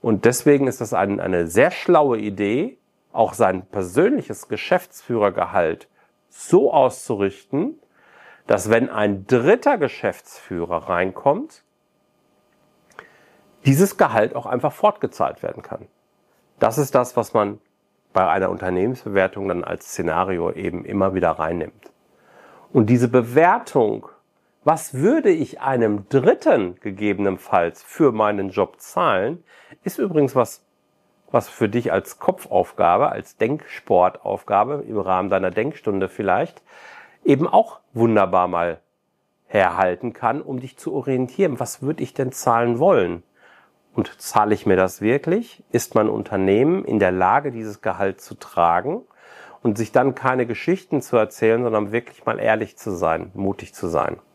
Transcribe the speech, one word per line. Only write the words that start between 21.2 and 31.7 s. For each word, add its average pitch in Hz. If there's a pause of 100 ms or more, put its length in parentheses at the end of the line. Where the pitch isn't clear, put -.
reinnimmt. 80 (800)
Und 110
diese 120
Bewertung 123 (560)
was 156
würde 220
ich 160
einem 117
Dritten 135
gegebenenfalls 98
für 143
meinen 104
Job 92
zahlen, 147 (400)
ist -
übrigens 156
was, - (680)
was 113
für -
dich 113